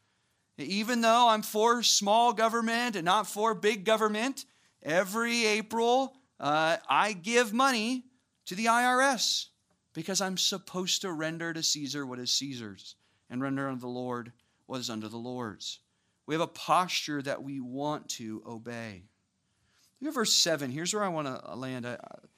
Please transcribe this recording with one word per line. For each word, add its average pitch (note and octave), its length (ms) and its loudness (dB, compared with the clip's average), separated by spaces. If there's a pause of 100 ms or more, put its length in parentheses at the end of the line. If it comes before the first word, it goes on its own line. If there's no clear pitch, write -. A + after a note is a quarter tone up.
(580)
Even G#3 440 -2
though A#3 280 6
I'm G#3+ 120 4
for A3+ 420 2
small A3+ 500 4
government A3+ 640 0
and E3+ 100 -2
not F#3+ 220 4
for A3 260 0
big G#3 300 0
government, A3 640 2 (360)
every A3 640 2
April, A3+ 720 2 (240)
uh, D#3 380 2 (120)
I F#3+ 240 4
give G#3+ 400 2
money B3 520 2 (400)
to F#3 100 -8
the A3+ 140 0
I A#3+ 160 4
R B3+ 160 4
S - 480 0 (440)
because F3+ 280 -4
I'm F#3+ 160 -2
supposed F#3 640 -2
to F#3+ 100 -4
render D#3+ 420 -4
to D#3+ 80 -6
Caesar D3 440 -2
what B2+ 120 -8
is B2 140 -4
Caesar's A#2 640 -6 (340)
and B2 120 -6
render C#3 260 -2
unto B2+ 140 -6
the B2+ 60 -10
Lord B2 460 -6 (320)
what B2+ 140 -8
is A#2+ 100 -6
unto A2 180 -6
the A2+ 100 -10
Lord's. A#2+ 640 -10 (460)
We D3 80 -4
have D#3+ 80 0
a E3 60 0
posture D#3 760 -2
that C3 220 -6
we C#3 160 -8
want C#3 500 -6
to A2 360 -8
obey. A2+ 580 -12 (960)
Look D4 100 -6
at D4 60 -8
verse A3+ 180 2
seven. D3 380 2
Here's E3 220 -4
where G#3 100 0
I F#3+ 60 0
wanna C#3 460 -6
land. B2+ 300 -8
I, A#2+ 80 -8
I - 240 -14 (200)